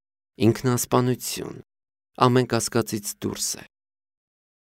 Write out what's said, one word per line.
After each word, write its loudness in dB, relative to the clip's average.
"Ինքնասպանություն, 0
ամեն 4
կասկածից -2
դուրս -4
է"։ -16